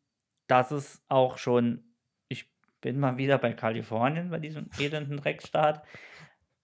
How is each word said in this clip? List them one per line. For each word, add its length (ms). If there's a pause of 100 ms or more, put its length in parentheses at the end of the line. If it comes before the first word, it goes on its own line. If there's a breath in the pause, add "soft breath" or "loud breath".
(480)
dass 240
es 380
auch 280
schon, 460 (440)
ich 220 (320)
bin 180
mal 180
wieder 200
bei 160
Kalifornien, 800
bei 80
diesem 300 (100)
elenden 380
Dreckstaat, 640 (800 loud breath)